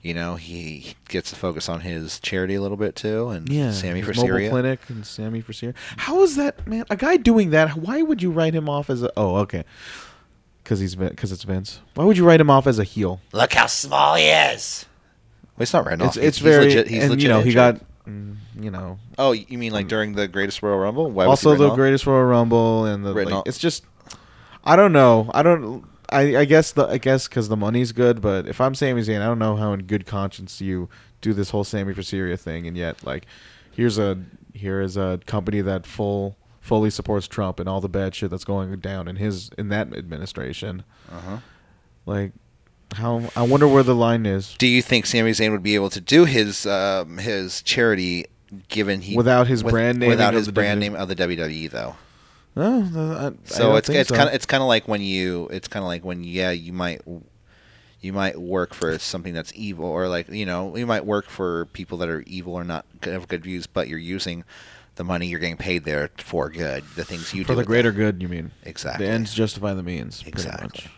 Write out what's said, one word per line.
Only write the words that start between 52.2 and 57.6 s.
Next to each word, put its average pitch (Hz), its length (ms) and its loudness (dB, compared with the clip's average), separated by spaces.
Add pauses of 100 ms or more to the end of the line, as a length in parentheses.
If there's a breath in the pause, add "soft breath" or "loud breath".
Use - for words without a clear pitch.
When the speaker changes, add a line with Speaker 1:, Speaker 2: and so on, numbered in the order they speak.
Speaker 2:
No, 220 240 0 (140)
I, 156 340 -6
I - 40 -8 (120)
Speaker 1:
So - 240 2
Speaker 2:
don't 110 80 6
Speaker 1:
it's, 107 100 2
Speaker 2:
think - 140 2
Speaker 1:
it's 131 80 2
Speaker 2:
so. 123 80 0
Speaker 1:
kinda, 139 180 4
it's 131 120 -4
kinda 135 180 2
like 113 240 2
when 104 140 -2
you, 92 500 -2
it's 92 160 -10
kinda 98 180 -8
like 87 180 -6
when, 87 200 -8
yeah, 90 260 -4
you 87 220 -8
might, 90 300 -6 (960 soft breath)